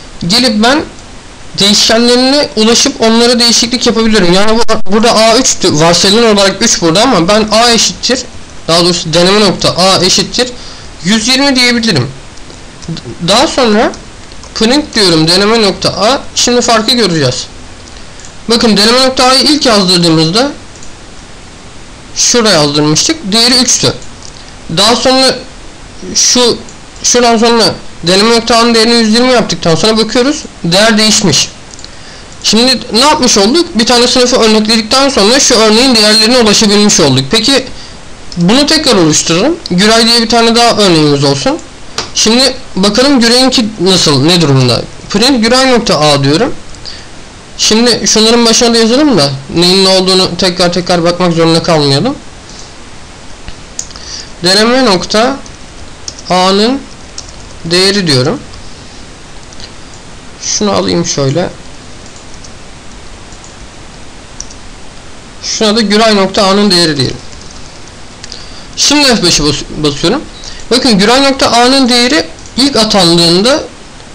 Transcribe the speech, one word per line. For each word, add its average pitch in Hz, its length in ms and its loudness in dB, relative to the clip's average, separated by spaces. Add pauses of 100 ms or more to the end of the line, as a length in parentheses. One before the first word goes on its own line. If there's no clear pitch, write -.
(260)
gelip 220 360 0
ben 277 200 2 (760)
değişkenlerine 240 1000 2
ulaşıp 233 440 2
onlara 233 400 4
değişiklik 233 460 0
yapabilirim. 214 460 4
Yani 214 260 4
bu, 220 340 4
burada 220 220 4
A 220 220 4
üçtü, 190 440 0
varsayılan 196 540 4
olarak 196 280 2
üç - 200 0
burada 170 200 2
ama 202 260 2
ben 214 240 2
A 233 180 4
eşittir, 233 500 0 (480)
daha 175 120 2
doğrusu 175 340 -2
deneme 185 260 4
nokta 170 360 0
A 180 280 2
eşittir 196 440 0 (560)
yüz 220 240 0
yirmi 262 280 2
diyebilirim. 226 520 0 (1200)
Daha 240 180 2
sonra 262 460 2 (600)
print 277 400 0
diyorum 165 340 2
deneme 208 340 2
nokta 185 260 0
A. 214 320 0 (140)
Şimdi 240 260 0
farkı 226 320 2
göreceğiz. 165 540 0 (1000)
Bakın 226 280 2
deneme 240 300 2
nokta 262 180 0
A'yı 262 180 4
ilk 277 240 2
yazdırdığımızda 180 840 2 (1600)
şuraya 214 460 0
yazdırmıştık. 151 720 0
Değeri 233 220 2
üçtü. - 380 0 (840)
Daha 214 200 2
sonra 262 380 2 (800)
şu, - 440 0 (440)
şuradan 240 360 2
sonra 220 360 2 (280)
deneme 202 340 2
nokta 233 200 2
A'nın 233 180 4
değerini 226 200 4
yüz 220 200 4
yirmi 247 180 4
yaptıktan 180 420 0
sonra 214 220 2
bakıyoruz. 247 480 0 (200)
Değer 208 340 2
değişmiş. 214 500 0 (960)
Şimdi 240 380 2 (120)
ne 214 80 0
yapmış 285 380 2
olduk? 254 360 2
Bir 220 120 2
tane 240 220 2
sınıfı 247 280 2
örnekledikten 220 720 2
sonra 247 320 2
şu 269 140 2
örneğin 220 400 4
değerlerine 214 440 2
ulaşabilmiş 208 640 4
olduk. 135 300 2
Peki 233 360 0 (680)
bunu 220 300 4
tekrar 302 280 0
oluşturalım. 180 600 2 (140)
Güray 214 360 2
diye 233 160 0
bir 220 60 -2
tane 233 280 2
daha 233 200 2
örneğimiz 156 480 4
olsun. 139 340 0 (560)
Şimdi 254 400 2 (220)
bakalım 240 440 2
Güray'ınki 247 460 2 (140)
nasıl, 160 440 2
ne 175 160 4
durumda? 131 420 2 (280)
Print 233 340 2
Güray 254 280 4
nokta 196 280 2
A 143 240 2
diyorum. 170 300 2 (1040)
Şimdi 220 480 2
şunların 226 400 2
başına 226 280 2
da 226 40 2
yazalım 247 400 4
da 143 120 2 (240)
neyin 180 300 2
ne 190 40 4
olduğunu 185 480 2
tekrar 180 360 0
tekrar 175 320 0
bakmak 175 280 2
zorunda 165 300 2
kalmayalım. 160 540 0 (2250)
Deneme 220 400 2
nokta 220 520 0 (960)
A'nın 196 500 2 (840)
değeri 185 420 0
diyorum. 147 340 0 (2000)
Şunu 208 300 -2
alayım 180 340 0
şöyle. 143 420 -2 (4000)
Şuna 214 340 0
da 240 40 0
Güray 214 360 2
nokta 190 260 0
A'nın 202 280 4
değeri 170 260 0
diyelim. 127 200 -2 (1600)
Şimdi 294 280 0
F 226 180 2
beşe 170 220 0
bas-, 147 200 -2 (120)
basıyorum. 156 460 -2 (480)
Bakın 233 280 2
Güray 233 240 4
nokta 269 280 2
A'nın 254 380 4
değeri 247 380 2 (300)
ilk 262 200 0
atandığında 196 840 2 (520)